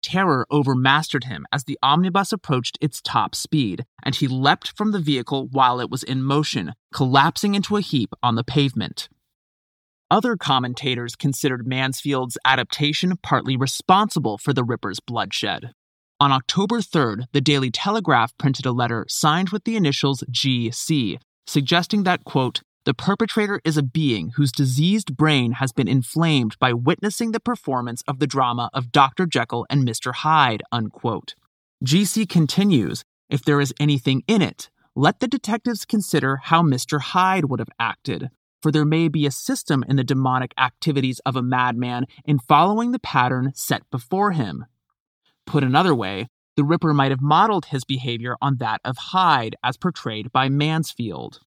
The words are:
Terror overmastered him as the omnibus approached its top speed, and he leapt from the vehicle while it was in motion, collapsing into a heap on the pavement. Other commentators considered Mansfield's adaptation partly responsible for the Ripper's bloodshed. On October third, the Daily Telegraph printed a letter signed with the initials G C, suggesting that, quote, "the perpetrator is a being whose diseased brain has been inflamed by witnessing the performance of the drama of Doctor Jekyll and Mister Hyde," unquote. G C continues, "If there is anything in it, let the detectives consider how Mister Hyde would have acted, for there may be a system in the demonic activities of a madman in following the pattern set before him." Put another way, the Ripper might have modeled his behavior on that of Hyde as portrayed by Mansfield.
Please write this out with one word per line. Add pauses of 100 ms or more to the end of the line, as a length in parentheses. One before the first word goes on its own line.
Terror
overmastered
him
as
the
omnibus
approached
its
top
speed, (180)
and
he
leapt
from
the
vehicle
while
it
was
in
motion, (200)
collapsing
into
a
heap
on
the
pavement. (1000)
Other
commentators
considered
Mansfield's
adaptation
partly
responsible
for
the
Ripper's
bloodshed. (440)
On
October
third,
the
Daily
Telegraph
printed
a
letter
signed
with
the
initials
G
C, (280)
suggesting
that,
quote, (240)
"the
perpetrator
is
a
being
whose
diseased
brain
has
been
inflamed
by
witnessing
the
performance
of
the
drama
of
Doctor
Jekyll
and
Mister
Hyde," (100)
unquote. (480)
G
C
continues, (240)
"If
there
is
anything
in
it, (260)
let
the
detectives
consider
how
Mister
Hyde
would
have (100)
acted, (300)
for
there
may
be
a
system
in
the
demonic
activities
of
a
madman (180)
in
following
the
pattern
set
before
him." (840)
Put
another
way, (280)
the
Ripper
might
have
modeled
his
behavior
on
that
of
Hyde
as
portrayed
by
Mansfield. (140)